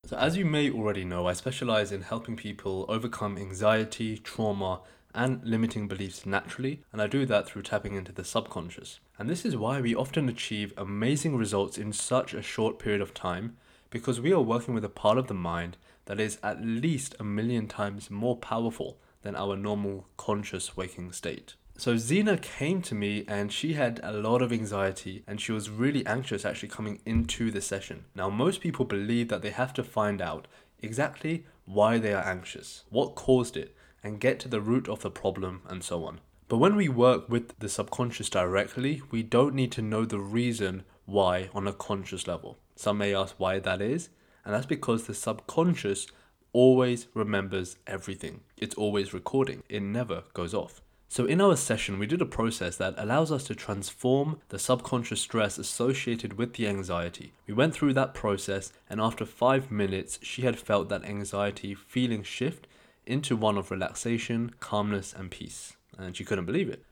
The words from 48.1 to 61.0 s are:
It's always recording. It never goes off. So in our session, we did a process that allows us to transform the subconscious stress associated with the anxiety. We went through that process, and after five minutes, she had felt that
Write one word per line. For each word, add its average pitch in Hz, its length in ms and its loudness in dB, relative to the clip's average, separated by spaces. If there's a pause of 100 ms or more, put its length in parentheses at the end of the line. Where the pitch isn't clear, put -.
It's 104 200 -6
always 104 380 0
recording. 131 560 -2
It 104 120 -4
never 101 420 -2 (100)
goes 87 200 -4
off. - 280 -6 (280)
So 123 160 0
in 165 160 4
our 196 140 8
session, 104 440 0
we 104 60 0
did 165 160 0
a - 40 2
process 113 520 -2
that 95 200 -2
allows 147 340 2
us 139 140 0
to 117 100 -6
transform 127 840 0 (100)
the 98 100 -6
subconscious 120 600 0
stress 107 360 0
associated 120 800 -2
with 120 160 -2
the 110 140 -2
anxiety. 90 640 -4 (120)
We 101 80 -8
went 147 200 4
through 143 200 2
that 131 200 2
process, 98 580 -2 (180)
and 107 120 -4
after 113 240 0
five 131 460 2
minutes, 98 500 0
she - 220 -6
had 117 160 2
felt 98 300 2
that 98 160 -2